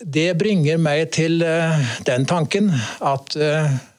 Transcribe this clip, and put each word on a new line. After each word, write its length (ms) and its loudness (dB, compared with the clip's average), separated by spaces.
det 360 0
bringer 400 2
meg 340 0
til, 300 2
eh, 360 0
den 240 0
tanken 460 0
at, 360 -4
eh, 340 0